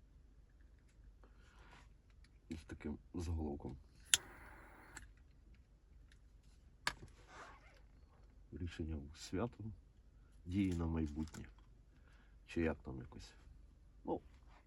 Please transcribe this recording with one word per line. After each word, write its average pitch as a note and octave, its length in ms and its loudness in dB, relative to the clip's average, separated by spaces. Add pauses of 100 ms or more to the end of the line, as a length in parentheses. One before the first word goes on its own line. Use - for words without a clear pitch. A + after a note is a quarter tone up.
(2500)
І - 80 0
з - 60 -8
таким - 340 -2 (160)
заголовком. D#2+ 640 4 (4000)
Рішення D#2+ 440 0
у C#2+ 200 -4
свято, G#2+ 480 2 (840)
дії F#2 280 8
на E2+ 120 6
майбутнє. D#2 600 4 (1000)
Чи - 140 4
як D#2 160 8
там C2 220 -4
якось. - 340 -10 (680)
Ну, - 180 2 (460)